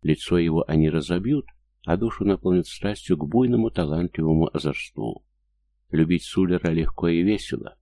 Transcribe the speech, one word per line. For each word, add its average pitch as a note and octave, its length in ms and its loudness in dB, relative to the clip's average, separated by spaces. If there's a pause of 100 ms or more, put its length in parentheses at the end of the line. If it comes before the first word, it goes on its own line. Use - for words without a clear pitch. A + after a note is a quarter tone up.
Лицо D#2 340 0
его E2 320 2
они D#2 220 4
разобьют, F2 560 -2 (400)
а E2 100 0
душу G2 300 -2
наполнят F#2 400 2
страстью - 500 -4
к D2 100 -6
буйному, A#2 440 2
талантливому D#2+ 840 0
озорству. - 680 -6 (680)
Любить D#2+ 340 2
Сулера F2+ 440 0
легко E2 400 0
и E2+ 140 2
весело - 600 -4